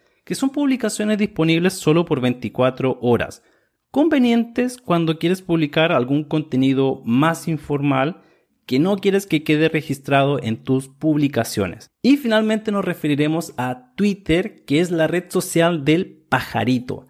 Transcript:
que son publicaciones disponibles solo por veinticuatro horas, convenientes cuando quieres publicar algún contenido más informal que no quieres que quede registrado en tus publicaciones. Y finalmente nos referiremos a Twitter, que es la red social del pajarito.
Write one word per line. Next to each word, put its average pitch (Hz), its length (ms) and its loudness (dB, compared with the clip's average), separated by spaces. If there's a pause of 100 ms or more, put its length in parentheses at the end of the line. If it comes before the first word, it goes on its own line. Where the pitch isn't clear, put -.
(240)
que - 100 -8
son 269 160 -2
publicaciones 226 680 -2
disponibles 175 560 0
solo 165 320 2
por 147 160 -2
veinticuatro 127 800 -2
horas, - 420 0 (480)
convenientes 247 880 0
cuando 165 420 -2
quieres 185 220 -2
publicar 165 520 0
algún 139 320 0
contenido 135 800 0
más 151 420 0
informal 143 720 -2 (460)
que 127 140 0
no 196 160 0
quieres 196 300 0
que 156 180 0
quede 156 240 2
registrado 139 760 -2
en 113 220 -4
tus 135 240 0
publicaciones. 135 1000 -2 (140)
Y 269 140 4
finalmente 220 560 0
nos 196 120 -2
referiremos 160 720 -2
a 127 380 -6
Twitter, 196 680 -2
que 147 160 0
es 180 100 -2
la 160 160 0
red 175 240 -4
social 170 540 0
del 165 440 0
pajarito. 123 800 -2